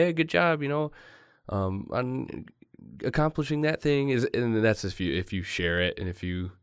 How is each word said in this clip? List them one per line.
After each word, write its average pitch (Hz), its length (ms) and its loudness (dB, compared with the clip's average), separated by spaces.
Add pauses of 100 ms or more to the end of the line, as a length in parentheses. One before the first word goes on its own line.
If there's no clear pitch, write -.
"Hey, 175 80 0
good 165 160 0
job," 170 340 2
you 139 60 -2
know, 147 220 -2 (580)
um, 98 420 -2
on 127 540 -4 (580)
accomplishing 151 580 0
that 151 200 0
thing. 139 280 2
Is, 120 240 4
and 113 300 2
that's 110 200 4
if 92 160 -4
you, 87 140 0
if 90 180 -2
you 92 120 -2
share 87 380 0
it 90 180 0
and 92 100 -4
if 87 140 -8
you, 90 280 -4 (120)